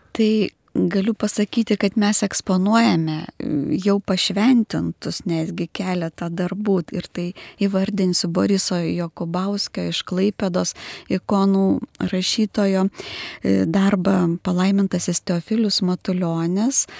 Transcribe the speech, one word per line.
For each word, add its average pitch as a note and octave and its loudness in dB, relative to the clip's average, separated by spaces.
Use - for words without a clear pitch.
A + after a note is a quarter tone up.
Tai A3 2
galiu F#3+ 0
pasakyti, G#3 0
kad - 0
mes G#3 2
eksponuojame, F#3 2
e, - -8
jau G3+ 4
pašventintus G3 0
netgi E3 -2
keletą F3+ -4
darbų. F#3 -2
Ir F3 -6
tai F3 -6
įvardinsiu F#3+ 0
Boriso F#3+ 0
Jokubauskio F3 -4
iš E3+ -4
Klaipėdos F#3 -2
ikonų G3 2
rašytojo, F#3+ 0
e, G3 2
darbą F#3 2
Palaimintasis F#3 0
Teofilius G3+ -2
Matulionis. F3+ 0